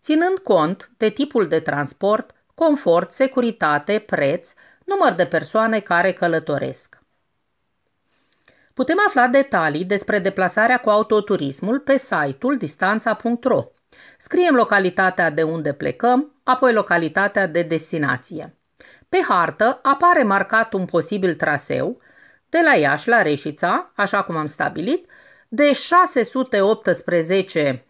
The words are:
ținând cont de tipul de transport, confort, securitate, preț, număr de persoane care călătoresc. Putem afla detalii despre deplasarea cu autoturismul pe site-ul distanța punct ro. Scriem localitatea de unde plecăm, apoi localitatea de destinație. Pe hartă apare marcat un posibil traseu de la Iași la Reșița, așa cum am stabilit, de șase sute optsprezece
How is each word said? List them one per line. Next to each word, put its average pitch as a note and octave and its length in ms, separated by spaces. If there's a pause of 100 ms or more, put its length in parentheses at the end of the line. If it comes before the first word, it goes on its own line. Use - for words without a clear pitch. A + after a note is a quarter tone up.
ținând F4 380
cont F3+ 580
de A3 120
tipul A3 400
de D#3+ 120
transport, D#3 720 (200)
confort, F#3+ 580
securitate, G#3+ 880
preț, D#3 540 (320)
număr F4+ 280
de E3+ 140
persoane A3 540
care F3+ 320
călătoresc. D#3+ 880 (1800)
Putem C4 220 (100)
afla C#4 200
detalii F#3 580
despre G3 340
deplasarea F#3+ 600
cu A#3 120
autoturismul G#3 880
pe C4+ 200
site-ul F3 580
distanța G3 580
punct A#3 300
ro. A3+ 260 (480)
Scriem F4 360
localitatea F#3+ 760
de D3+ 120
unde D#3 300
plecăm, A#3+ 680
apoi B3+ 300
localitatea F#3+ 720
de E3 160
destinație. D#3+ 960 (520)
Pe F#4 100 (100)
hartă A3 540
apare D4+ 400
marcat G#3+ 500
un F#3+ 120
posibil F3 500
traseu D3 680 (480)
de D#4+ 160
la D4 100
Iași D3 340
la A#3 140
Reșița, E3+ 720
așa G3+ 280
cum E3 140
am D#3 100
stabilit, D#3+ 640 (400)
de C#4+ 240
șase E4+ 500
sute A#3 380
optsprezece E3+ 1300